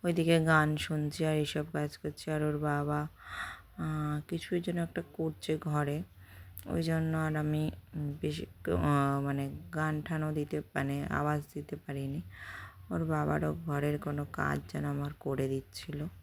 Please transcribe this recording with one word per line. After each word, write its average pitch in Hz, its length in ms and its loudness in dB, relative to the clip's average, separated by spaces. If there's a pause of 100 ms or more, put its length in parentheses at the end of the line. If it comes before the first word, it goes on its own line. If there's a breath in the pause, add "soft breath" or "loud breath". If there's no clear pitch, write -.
ওইদিকে 170 360 6
গান 156 380 6
শুনছি 151 480 0
আর 156 100 4
এইসব 151 380 0
কাজ 147 240 -2
করছি, 156 340 -6
আর 151 120 2
ওর 151 140 2
বাবা, 147 500 0 (720 loud breath)
আহ, 151 500 0
কিছুই 170 340 -2
যেন 175 160 -2
একটা 170 240 -2 (120)
করছে 160 440 -2
ঘরে, 147 460 0 (640 loud breath)
ওই 165 180 0
জন্য 160 340 2
আর 156 180 0
আমি, 151 360 2 (240)
উম, 147 260 -2
বেশি, 151 240 -2 (200)
আহ, 139 560 4
মানে, 139 280 0 (260)
গান 156 260 2
ঠানও 156 300 0
দিতে, 151 260 -2 (180)
মানে, 139 200 0 (140)
আওয়াজ 151 320 2 (120)
দিতে 147 220 -6
পারিনি। 139 460 -4 (680 loud breath)
ওর 165 160 0
বাবারও 151 480 2
ঘরের 147 460 0
কোনো 147 340 -2
কাজ 143 240 0 (120)
যেন 147 160 -4
আমার 143 280 -2
করে 135 340 -2
দিচ্ছিল। 143 600 -4 (160)